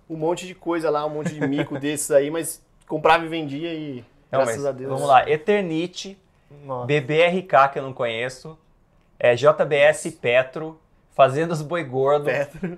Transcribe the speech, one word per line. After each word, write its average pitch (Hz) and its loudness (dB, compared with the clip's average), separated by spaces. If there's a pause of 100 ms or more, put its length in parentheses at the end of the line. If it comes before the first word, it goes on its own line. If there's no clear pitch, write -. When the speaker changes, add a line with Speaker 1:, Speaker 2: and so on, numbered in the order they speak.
Speaker 1:
um 160 -10
monte 170 -4
de 185 -16
coisa 165 -4
lá, 147 -2
um 151 -6
monte 151 -6
de 151 -4
mico 143 -4
<laughs> - -
desses 143 -6
aí, 143 4
mas 160 -8 (240)
comprava 160 2
e 160 -8
vendia 160 -6
e, 143 -10 (260)
Speaker 2:
Não, 135 0
Speaker 1:
graças 135 -2
Speaker 2:
mas 143 -8
Speaker 1:
a 139 -2
Deus. 127 -10
Speaker 2:
vamos 139 -4
lá, 131 6
Eternit, 180 -4 (460)
Speaker 3:
Nossa. 127 -8
Speaker 2:
B 147 2
B 139 -2
R 175 2
K, 139 4
que 143 -6
eu 139 -6
não 131 -8
conheço, 123 -6 (580)
é, 120 4
J 151 4
B 147 0
S 151 4
Petro, 151 -2 (340)
Fazendas 147 2
Boi 160 -6
Gordo, 135 0
Speaker 1:
Petro. 143 -4